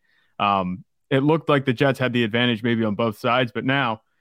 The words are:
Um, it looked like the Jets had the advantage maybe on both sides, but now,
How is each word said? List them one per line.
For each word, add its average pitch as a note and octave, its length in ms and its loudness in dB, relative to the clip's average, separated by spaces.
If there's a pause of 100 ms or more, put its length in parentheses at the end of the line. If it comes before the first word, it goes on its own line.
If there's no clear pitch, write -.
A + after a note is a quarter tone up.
(380)
Um, F#2+ 460 0 (260)
it C3+ 140 2
looked D#3 240 0
like C#3 160 2
the C3 80 0
Jets C3+ 260 0
had B2+ 140 -2
the A#2+ 120 0
advantage A#2 380 0
maybe A#2 220 0
on G#2+ 100 0
both A2+ 240 -2
sides, B2 340 0
but A#2 120 -6
now, C3 380 -2 (180)